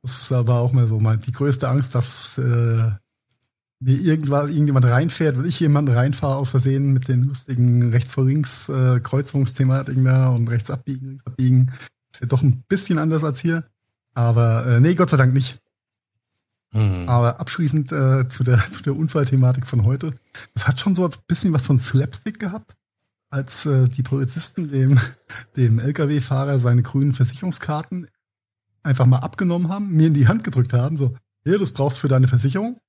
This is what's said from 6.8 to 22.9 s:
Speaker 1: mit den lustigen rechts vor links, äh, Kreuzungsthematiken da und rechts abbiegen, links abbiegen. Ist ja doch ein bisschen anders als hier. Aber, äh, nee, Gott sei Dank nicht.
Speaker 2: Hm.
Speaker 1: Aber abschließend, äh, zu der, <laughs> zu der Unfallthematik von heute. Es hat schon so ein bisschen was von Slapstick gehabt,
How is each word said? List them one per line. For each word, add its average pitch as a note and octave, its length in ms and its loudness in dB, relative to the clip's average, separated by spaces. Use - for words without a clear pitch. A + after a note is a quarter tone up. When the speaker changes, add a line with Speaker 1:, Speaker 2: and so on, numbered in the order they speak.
Speaker 1:
mit B2+ 160 0
den B2 160 2
lustigen B2 640 0
rechts B2 220 -2
vor C3 120 0
links, C#3 440 -2
äh, B2+ 320 2
Kreuzungsthematiken C3+ 1040 -2
da C3 240 4
und A#2 200 0
rechts A#2 220 -4
abbiegen, C3 380 -8
links C3+ 180 -16
abbiegen. B2+ 460 2
Ist - 80 -18
ja B2 60 -6
doch C3 160 0
ein C3 260 0
bisschen F#3+ 300 -2
anders D#3 260 0
als C#3 160 -6
hier. E3 240 -2
Aber, A#2 520 2
äh, A#2+ 140 4
nee, E3 140 6
Gott F3 160 2
sei C#3+ 80 2
Dank B2+ 160 4
nicht. C3+ 240 -2
Speaker 2:
Hm. F#2+ 360 0
Speaker 1:
Aber A#2+ 320 2
abschließend, D3+ 520 -2
äh, C3 360 0
zu - 160 -4
der, A#2+ 220 4
<laughs> - 40 -12
zu - 120 -8
der C#3 140 -4
Unfallthematik C3 680 0
von A#2 180 0
heute. B2 300 -2
Es - 120 -4
hat B2+ 140 0
schon G3 140 0
so F3+ 100 0
ein D#3+ 60 0
bisschen F3 260 0
was C#3 140 0
von C3+ 120 2
Slapstick - 600 -2
gehabt, G3+ 360 -10